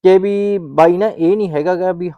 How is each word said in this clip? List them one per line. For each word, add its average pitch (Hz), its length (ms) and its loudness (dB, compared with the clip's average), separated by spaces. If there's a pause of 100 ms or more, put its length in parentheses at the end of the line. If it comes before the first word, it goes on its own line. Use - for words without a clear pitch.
ਕਿ 185 140 6
ਵੀ 202 400 -2
ਬਾਈ 165 400 2
ਨਾ 208 100 0
ਇਹ 180 300 0
ਨਹੀਂ 202 120 -4
ਹੈਗਾ 156 260 -2
ਗਾ 185 160 -2
ਵੀ 175 260 -8